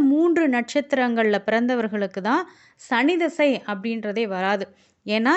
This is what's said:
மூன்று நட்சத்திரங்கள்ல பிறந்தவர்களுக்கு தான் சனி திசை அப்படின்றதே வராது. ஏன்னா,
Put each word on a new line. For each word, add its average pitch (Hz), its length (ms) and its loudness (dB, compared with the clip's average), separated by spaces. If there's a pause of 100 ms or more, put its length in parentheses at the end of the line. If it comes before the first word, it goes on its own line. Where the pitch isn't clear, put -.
மூன்று 320 480 4
நட்சத்திரங்கள்ல 240 920 0
பிறந்தவர்களுக்கு 220 800 -2
தான் 262 240 0 (380)
சனி 262 340 0
திசை 302 340 0 (160)
அப்படின்றதே 214 600 -6
வராது. 190 380 -2 (420)
ஏன்னா, 226 300 0